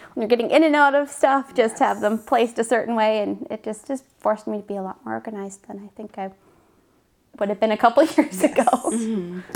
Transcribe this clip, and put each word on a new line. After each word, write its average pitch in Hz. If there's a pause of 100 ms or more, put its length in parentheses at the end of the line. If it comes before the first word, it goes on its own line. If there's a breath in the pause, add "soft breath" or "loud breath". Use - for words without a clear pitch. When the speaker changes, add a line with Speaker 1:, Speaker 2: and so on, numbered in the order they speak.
(160 loud breath)
Speaker 1:
you're 226
getting 233
in 302
and 302
out 277
of 285
stuff, 269
just 220
have 208
them 208
Speaker 2:
Yes. 220
Speaker 1:
placed 233
a 226
certain 233
way, 220
and 202
it 220
just, 214
just 269 (140)
forced 214
me 214
to 202
be 202
a 196
lot 190
more 220
organized 202
than 208
I 202
think 214
I 190 (1080 soft breath)
would 202
have 202
been 220
a 214
couple 233
<laughs> 320
years 190
Speaker 2:
Yes. -
Speaker 1:
ago. -
Speaker 3:
Mm-hmm. 214 (160)